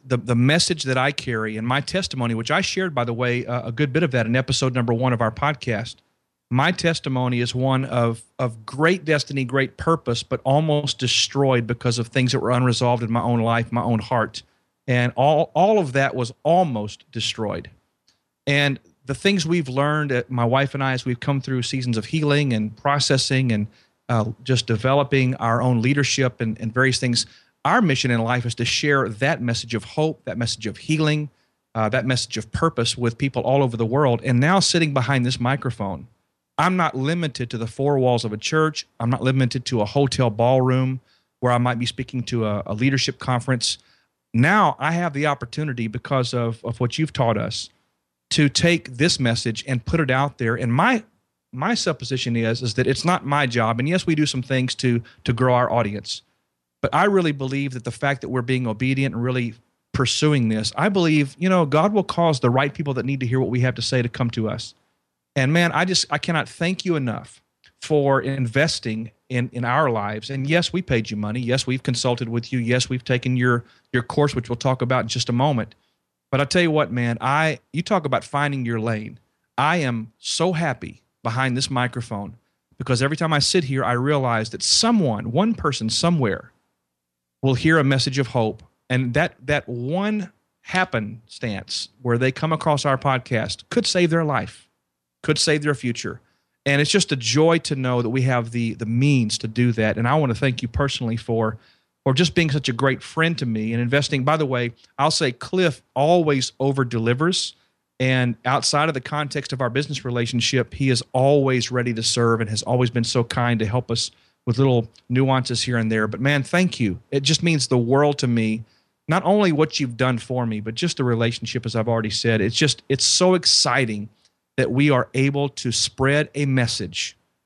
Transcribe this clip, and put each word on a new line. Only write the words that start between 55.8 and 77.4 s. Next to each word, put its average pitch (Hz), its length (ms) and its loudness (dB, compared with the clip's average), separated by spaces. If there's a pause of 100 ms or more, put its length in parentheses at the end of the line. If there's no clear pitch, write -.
But 139 140 -2
I 175 100 4
really 185 260 4
believe 139 420 -4
that 120 100 -10
the 127 80 -6
fact 139 300 -2
that - 80 -8
we're 127 120 -2
being 127 240 0
obedient 131 480 0
and 117 100 -4
really 123 300 -2 (380)
pursuing 131 580 2
this, 110 260 -2
I 180 140 2
believe, 156 480 2
you 185 120 0
know, 180 160 4
God 156 280 2
will 202 100 2
cause 160 360 0
the 123 100 4
right 139 240 2
people 139 220 -4
that 120 100 -4
need 135 140 -2
to 127 80 -4
hear 127 120 0
what 113 100 0
we 123 100 0
have 127 160 0
to - 80 -6
say 127 180 0
to 120 80 -2
come 117 220 -2
to 110 180 -2
us. - 240 -8 (640)
And 135 180 2
man, 170 200 4
I - 120 2
just, 185 240 0
I 147 80 0
cannot 160 320 -2
thank 180 360 -4
you 170 100 0
enough 123 460 -6 (400)
for 139 400 2
investing 123 920 -2 (180)
in, 127 220 -2
in 123 140 -4
our 135 240 2
lives. 107 400 -4
And 135 180 -6
yes, 165 240 2
we 185 100 -2
paid 113 280 0
you 104 80 -6
money. 104 220 -4
Yes, 123 260 -2
we've 127 180 -2
consulted 120 460 -2
with 117 240 -4
you. 127 60 0
Yes, 120 280 0
we've 127 160 -6
taken 127 320 0
your, 123 280 4 (280)
your 123 120 0
course, 147 320 0
which 131 120 -4
we'll 120 80 -4
talk 131 260 -2
about 123 200 0
in 113 60 -4
just - 200 -4
a 120 60 -2
moment. 123 420 0 (560)
But 135 80 2
I 143 60 2
tell 180 160 2
you 165 100 2
what, 151 200 0
man, 120 280 -2
I, 147 400 0 (140)